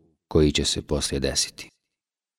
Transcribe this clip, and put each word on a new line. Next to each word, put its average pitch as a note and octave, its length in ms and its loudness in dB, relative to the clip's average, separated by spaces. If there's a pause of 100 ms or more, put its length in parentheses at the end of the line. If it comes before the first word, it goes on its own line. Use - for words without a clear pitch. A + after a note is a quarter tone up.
(280)
koji D2+ 240 4
će C#2+ 140 -2
se - 160 -2
poslije C#2+ 380 -4
desiti." - 500 -4 (680)